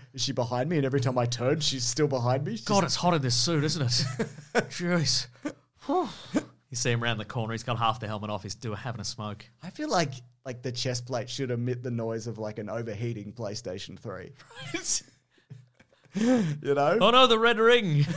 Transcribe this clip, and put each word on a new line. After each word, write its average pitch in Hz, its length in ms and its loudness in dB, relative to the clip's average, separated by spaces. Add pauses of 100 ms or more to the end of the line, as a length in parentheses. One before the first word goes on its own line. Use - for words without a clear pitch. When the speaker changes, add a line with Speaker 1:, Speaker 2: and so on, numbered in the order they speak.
(140)
Speaker 1:
Is 131 80 -6
she 139 100 0
behind 123 380 -2
me? 175 80 2
And 135 80 2
every 135 160 2
time 127 160 0
I 120 80 4
turn, 123 340 0
she's 135 240 -2
still 147 240 2
behind 131 380 0
me? 202 100 -4
She's 214 100 -10
Speaker 2:
God, 202 200 4
it's - 100 0
hot 180 180 2
in 156 80 2
this 123 140 2
suit, 160 300 2
isn't 160 160 0
it? 123 240 2 (480)
Speaker 1:
<laughs> - 20 -10 (140)
Speaker 2:
Jeez. 175 580 0 (580)
Whew. 294 240 0 (600)
You 127 40 -10
see 120 160 0
him 117 120 0
round 117 160 0
the 104 60 -6
corner. 113 280 -4
He's 110 100 -6
got 120 140 -4
half 113 220 2
the 107 80 -6
helmet 107 240 -6
off. 104 120 -4
He's 98 120 -10
do-, 110 180 -8
having 120 260 -8
a 95 60 -8
smoke. 104 400 -8 (160)
Speaker 1:
I 170 80 -12
feel 302 200 -8
like, 170 240 0 (320)
like, 127 180 -10
the 131 80 -4
chest 123 340 -4
plate 120 240 -4
should 131 220 -4
emit 120 320 -2
the 127 80 -6
noise 113 360 -4
of, 107 100 -8
like, 107 220 -8
an 104 100 -8
overheating 110 640 -6
PlayStation 98 680 -8
three. 95 340 -12 (400)
Speaker 2:
Right. - 340 -2
Speaker 1:
<laughs> - 40 -20 (1040)
You 180 580 2
know? 143 280 4
Speaker 2:
Oh 208 100 8
no, 254 160 10
the 226 100 6
red 226 220 4
ring. 214 460 6 (120)